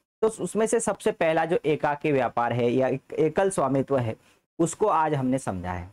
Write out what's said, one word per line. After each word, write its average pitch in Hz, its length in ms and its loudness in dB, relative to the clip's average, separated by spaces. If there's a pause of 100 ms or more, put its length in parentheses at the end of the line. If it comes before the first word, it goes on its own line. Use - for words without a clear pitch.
(220)
तो 220 60 4
उसमें 220 380 -2
से 226 140 0
सबसे - 320 -2
पहला 160 320 2
जो 165 200 0
एकाकी 147 480 0
व्यापार 120 400 0
है 120 180 2
या 127 180 2
एक-, 131 240 -6
एकल 160 380 0
स्वामित्व 135 480 0
है, 113 180 -2 (420)
उसको 170 280 0
आज 160 280 2
हमने 131 240 0
समझा 90 340 -6
है। 90 200 -8